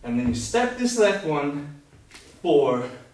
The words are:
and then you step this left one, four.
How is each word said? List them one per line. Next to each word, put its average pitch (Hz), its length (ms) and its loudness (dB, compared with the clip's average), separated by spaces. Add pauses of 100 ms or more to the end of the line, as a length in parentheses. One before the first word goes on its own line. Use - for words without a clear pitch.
and 120 160 -2
then 120 100 0
you - 60 0
step 240 420 -2
this 240 200 -2
left 202 280 2
one, 143 560 -4 (600)
four. 123 480 2 (240)